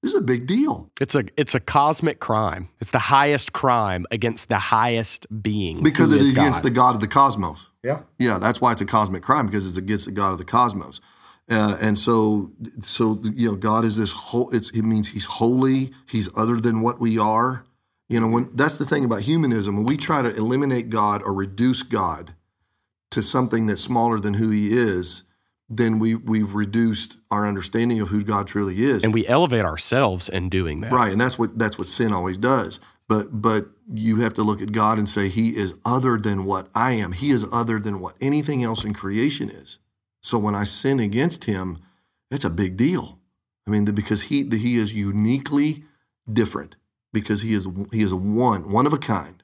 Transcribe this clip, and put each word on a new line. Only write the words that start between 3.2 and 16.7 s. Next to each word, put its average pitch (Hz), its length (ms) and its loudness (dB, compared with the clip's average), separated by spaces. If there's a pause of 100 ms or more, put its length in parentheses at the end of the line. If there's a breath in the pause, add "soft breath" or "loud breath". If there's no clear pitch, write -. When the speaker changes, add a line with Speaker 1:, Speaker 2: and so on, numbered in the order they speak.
Speaker 2:
crime 107 580 0
against 113 380 -2
the 107 120 2
highest 113 680 0 (180)
being, 98 400 -2
Speaker 1:
Because - 280 6
Speaker 2:
who 311 60 6
Speaker 1:
it - 40 6
Speaker 2:
is 139 80 6
Speaker 1:
is - 80 2
against - 220 4
Speaker 2:
God. - 120 -8
Speaker 1:
the - 20 -2
God 123 220 6
of 107 60 0
the 107 80 -2
cosmos. 104 600 0 (140)
Speaker 3:
Yeah. 139 200 -4 (140)
Speaker 1:
Yeah, 117 200 2
that's 107 240 0
why 123 100 6
it's 107 100 -2
a 98 40 -2
cosmic 98 380 0
crime, 135 240 2
because 98 200 -2
it's 90 100 -6
against 98 280 -2
the - 80 -10
God 98 180 0
of 92 60 -4
the 90 80 -10
cosmos. 104 560 -2 (480 soft breath)
Uh, 104 300 2
and 107 180 2
so, 107 540 2 (300)
so, 110 400 0 (120)
you 117 160 0
know, 104 60 -2
God 110 300 0
is 107 100 0
this 107 160 0
whole, 120 380 -2
it's, 113 220 0
it 113 100 -2
means 110 280 2
he's 101 140 -6
holy, 131 680 2 (140 loud breath)
he's 104 300 -2
other 113 220 2
than 113 240 0